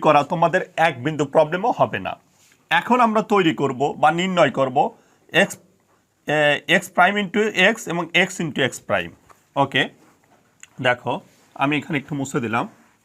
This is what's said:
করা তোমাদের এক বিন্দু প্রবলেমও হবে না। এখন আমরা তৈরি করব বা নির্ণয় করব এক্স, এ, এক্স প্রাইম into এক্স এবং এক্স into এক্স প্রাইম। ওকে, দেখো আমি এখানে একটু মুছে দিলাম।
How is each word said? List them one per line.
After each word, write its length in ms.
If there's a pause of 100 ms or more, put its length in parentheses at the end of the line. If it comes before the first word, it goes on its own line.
করা 140 (120)
তোমাদের 300 (240)
এক 80 (100)
বিন্দু 200 (100)
প্রবলেমও 460
হবে 260
না। 60 (680)
এখন 260
আমরা 160 (120)
তৈরি 260
করব 200 (220)
বা 60 (100)
নির্ণয় 400
করব 180 (640)
এক্স, 140 (800)
এ, 20 (400)
এক্স 200
প্রাইম 260
into 180 (280)
এক্স 140 (100)
এবং 100 (200)
এক্স 200
into 240
এক্স 120 (100)
প্রাইম। 220 (520)
ওকে, 200 (1040)
দেখো 260 (500)
আমি 160
এখানে 240
একটু 180
মুছে 240
দিলাম। 200 (400)